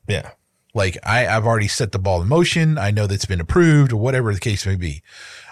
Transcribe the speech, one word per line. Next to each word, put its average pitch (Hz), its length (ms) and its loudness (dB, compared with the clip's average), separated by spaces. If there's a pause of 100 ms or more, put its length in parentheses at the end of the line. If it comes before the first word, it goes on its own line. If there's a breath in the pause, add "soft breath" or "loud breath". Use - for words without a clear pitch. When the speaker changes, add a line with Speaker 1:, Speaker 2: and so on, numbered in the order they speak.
Speaker 1:
Yeah. - 220 -6 (440)
Speaker 2:
Like, 95 300 0
I, 117 220 2
I've 107 200 0
already 110 220 0
set - 240 -4
the - 60 -4
ball 95 220 0
in 87 80 -2
motion. 160 500 2
I 101 120 -2
know 104 160 0
that's 98 180 -4
been 90 160 -4
approved 147 520 4
or 110 40 -2
whatever 120 380 0
the 90 60 -4
case 101 260 -4
may 95 100 0
be. 80 260 -6 (500 loud breath)